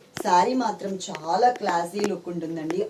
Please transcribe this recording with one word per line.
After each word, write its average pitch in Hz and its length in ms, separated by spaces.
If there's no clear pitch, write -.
శారీ 208 300
మాత్రం 196 440
చాలా 180 400
క్లాసీ 175 500
లుక్ 185 280
ఉంటుందండి. 165 600